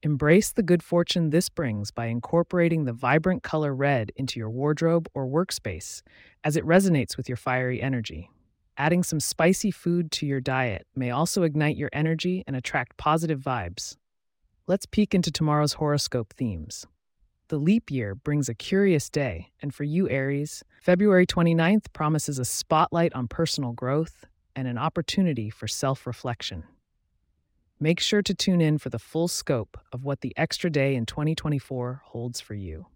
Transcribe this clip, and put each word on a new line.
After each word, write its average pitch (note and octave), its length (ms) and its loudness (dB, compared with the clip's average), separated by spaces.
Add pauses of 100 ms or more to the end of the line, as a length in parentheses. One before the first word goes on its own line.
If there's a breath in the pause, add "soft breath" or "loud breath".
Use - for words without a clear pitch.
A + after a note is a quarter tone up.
Embrace D3+ 480 4
the - 100 0
good F3 220 4
fortune E3+ 460 2
this D#3+ 180 2
brings G#2+ 440 -4
by A#2 160 -6
incorporating E3 760 0
the B2 100 -2
vibrant D#3 480 2
color D3+ 320 -2
red C3 440 0
into C3 200 -6
your A2 120 -6
wardrobe D3+ 640 0
or C#3 120 -4
workspace C3 760 -4 (400 soft breath)
as D3+ 140 0
it - 80 -2
resonates E3+ 500 4
with - 140 -8
your B2 80 -4
fiery B2+ 440 -2
energy. A#2+ 480 -4 (480)
Adding F3 240 2
some D#3+ 200 -2
spicy F#3 500 2
food F3 400 -2
to - 160 -4
your C#3 140 -2
diet C3 520 -2
may B2+ 160 -2
also D#3+ 340 0
ignite D3+ 340 2
your D3 140 -4
energy E3 540 0
and C3+ 100 -6
attract B2+ 420 -6
positive D#3 420 0
vibes. A2+ 560 -6 (720)
Let's F#3 180 0
peek - 300 0
into F3 160 2
tomorrow's D3+ 420 2
horoscope D3 600 -2
themes. F#2+ 520 -6 (600)
The D#3+ 100 -2
leap F#3 320 2
year A2+ 240 -4
brings D3 360 -2
a A#2 40 -6
curious F#3+ 560 2
day, A#2 420 -4 (100)
and C#3+ 120 -8
for D3 120 -8
you, D#3+ 240 0
Aries, C#3 540 -2 (180 soft breath)
February F#3 440 6
twenty-ninth E3+ 680 4
promises D3+ 440 -2
a B2+ 80 -2
spotlight E3 680 2
on B2 120 -2
personal C#3+ 440 -2
growth C3+ 540 -4 (300)
and C3 120 -4
an A#2+ 100 -4
opportunity D3+ 720 0
for A2+ 180 -10
self-reflection. A#2+ 960 -4 (1160)
Make D#3+ 200 2
sure G#3 220 2
to F#3+ 140 -2
tune F3 260 2
in D3+ 160 4
for D3 120 -6
the C3 100 -4
full E3 280 -2
scope - 500 -4 (140)
of B2+ 140 -10
what C#3 160 -4
the B2 160 -4
extra E3 320 -2
day C#3 260 2
in A#2 120 -2
twenty D3+ 280 -2
twenty-four C3 680 -4
holds A#2+ 340 -8
for - 140 -14
you. F2+ 320 -10 (100)